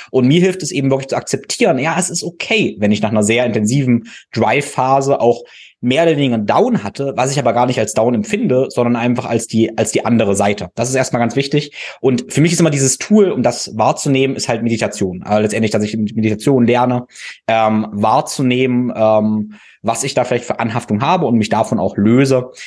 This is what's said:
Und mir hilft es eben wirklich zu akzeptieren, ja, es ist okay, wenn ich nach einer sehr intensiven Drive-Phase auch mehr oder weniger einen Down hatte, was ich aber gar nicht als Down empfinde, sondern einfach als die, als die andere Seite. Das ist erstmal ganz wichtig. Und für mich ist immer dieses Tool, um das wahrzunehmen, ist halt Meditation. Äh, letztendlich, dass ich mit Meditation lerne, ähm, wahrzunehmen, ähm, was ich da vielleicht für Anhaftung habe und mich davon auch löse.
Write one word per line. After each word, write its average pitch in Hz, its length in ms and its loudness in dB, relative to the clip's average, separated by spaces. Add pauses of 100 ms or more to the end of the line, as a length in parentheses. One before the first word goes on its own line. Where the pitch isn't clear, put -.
(120)
Und 123 160 2
mir 156 140 4
hilft 185 220 0
es 156 80 -8
eben 135 180 -2
wirklich 135 180 0
zu - 80 -4
akzeptieren, - 640 -2
ja, 160 200 -2
es 180 100 -4
ist - 140 -6
okay, 170 560 -2
wenn 104 120 2
ich 104 100 0
nach 107 100 -2
einer 110 120 2
sehr 117 220 2
intensiven 117 640 0 (240)
Drive-Phase 135 880 0
auch 120 220 2 (380)
mehr 127 220 2
oder 165 80 4
weniger 139 240 2
einen 107 100 -2
Down 156 380 2
hatte, 131 320 -6
was 131 160 0
ich 139 80 -2
aber 120 140 2
gar 120 120 2
nicht 123 140 0
als 104 140 -2
Down 117 200 2
empfinde, 131 560 0
sondern 120 260 0
einfach 120 300 -2
als 117 220 -2
die, 110 300 0
als 110 140 0
die - 140 -2
andere 113 300 2
Seite. 101 400 -2
Das 120 140 -2
ist 131 60 -2
erstmal 127 260 0
ganz 117 140 -2
wichtig. 147 360 -2 (300)
Und 127 300 0
für 135 100 2
mich 165 100 4
ist 175 80 0
immer 165 100 4
dieses 135 280 0
Tool, 208 340 4
um 127 120 -2
das - 340 -4
wahrzunehmen, 135 580 0
ist - 140 -6
halt 113 120 -2
Meditation. 101 640 -2
Äh, 107 140 2
letztendlich, 107 300 0
dass 107 120 0
ich 107 120 -4
mit 107 200 -4
Meditation 117 500 2
lerne, 123 420 0 (400)
ähm, 110 440 2
wahrzunehmen, 123 1040 0
ähm, 107 580 2 (280)
was 113 220 -2
ich 139 100 -4
da 127 120 0
vielleicht 120 200 -2
für - 140 -6
Anhaftung 110 420 -2
habe 165 240 0
und 117 120 2
mich 107 120 0
davon 110 300 0
auch 95 160 -2
löse. 127 560 2 (160)